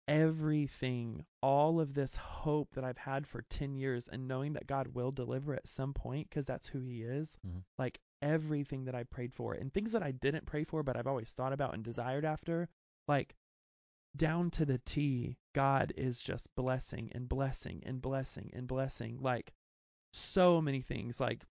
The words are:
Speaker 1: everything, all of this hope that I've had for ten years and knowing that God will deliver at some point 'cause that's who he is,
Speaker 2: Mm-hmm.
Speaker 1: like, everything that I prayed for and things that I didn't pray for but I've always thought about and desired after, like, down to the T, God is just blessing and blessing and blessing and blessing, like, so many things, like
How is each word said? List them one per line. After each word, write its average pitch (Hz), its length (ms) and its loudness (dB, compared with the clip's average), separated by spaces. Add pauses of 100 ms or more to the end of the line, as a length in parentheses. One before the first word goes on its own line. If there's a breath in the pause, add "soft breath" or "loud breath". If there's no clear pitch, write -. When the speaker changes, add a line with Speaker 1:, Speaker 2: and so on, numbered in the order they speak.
Speaker 1:
everything, 151 1200 2 (160)
all 147 380 6
of 143 140 0
this 139 220 0
hope - 580 -2
that 135 100 -4
I've 127 140 -4
had 139 300 -2
for - 160 -8
ten 139 320 -4
years 131 320 -2
and 131 200 -6
knowing 135 260 -2
that - 140 -6
God 135 200 0
will 123 240 -2
deliver 131 420 -2
at - 140 -6
some 139 260 -4
point - 360 -4
'cause 143 160 -2
that's - 220 -4
who 139 120 -6
he 123 240 -6
is, 139 420 -4
Speaker 2:
Mm-hmm. 90 140 -6 (180)
Speaker 1:
like, 131 220 -2 (220)
everything 147 640 0
that 127 100 -4
I 120 80 -4
prayed 123 300 -6
for 113 200 -4
and 135 200 -4
things 208 180 0
that 214 120 2
I 147 80 0
didn't 135 340 0
pray 151 180 -2
for 156 200 -2
but 131 120 0
I've 120 120 -4
always 127 260 -2
thought 131 180 0
about 139 220 0
and 110 100 -6
desired 120 420 -2
after, 165 440 0 (380)
like, - 280 2 (800)
down 160 360 2
to 160 140 4
the 135 120 4
T, 127 600 0 (180)
God 139 420 4
is 127 220 -2
just - 360 -6
blessing 127 580 -2
and 123 140 -6
blessing 131 580 -2
and 131 160 -4
blessing 135 520 -4
and 127 140 -6
blessing, 127 540 -2
like, 127 320 -2 (600)
so 180 480 6
many 135 200 2
things, - 380 -4
like 120 240 0 (100)